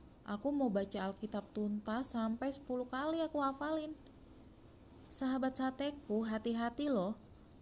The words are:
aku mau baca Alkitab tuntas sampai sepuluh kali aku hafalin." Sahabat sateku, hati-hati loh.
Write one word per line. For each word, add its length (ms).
aku 240
mau 240
baca 400
Alkitab 400
tuntas 640
sampai 320
sepuluh 400
kali 320
aku 160
hafalin." 560
Sahabat 400
sateku, 720
hati-hati 640
loh. 240